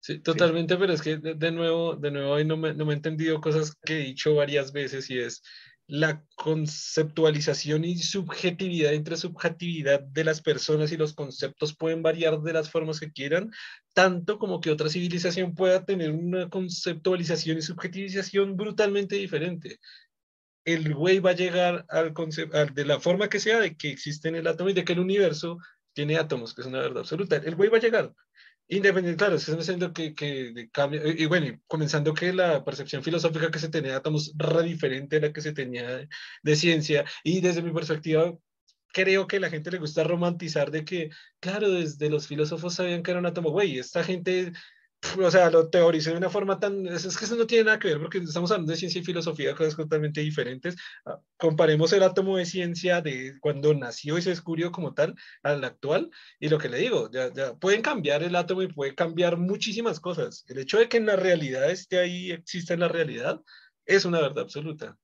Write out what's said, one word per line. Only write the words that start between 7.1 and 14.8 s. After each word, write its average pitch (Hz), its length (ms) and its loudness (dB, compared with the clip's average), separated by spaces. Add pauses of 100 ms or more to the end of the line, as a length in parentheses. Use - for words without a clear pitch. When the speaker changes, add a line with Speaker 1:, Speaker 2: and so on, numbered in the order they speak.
Speaker 1:
y 175 140 -2
subjetividad 175 960 -2
entre 156 220 -4
subjetividad 165 840 -2
de 139 240 -4
las 156 160 0
personas 151 520 0
y 170 40 -6
los 151 180 -2
conceptos 143 640 -6
pueden 165 260 -2
variar 160 380 2
de 160 140 -4
las 156 160 0
formas 156 300 -2
que 156 120 -12
quieran, 165 380 -2 (440)
tanto 185 440 4
como 185 220 -2
que 160 100 0
otra 151 180 2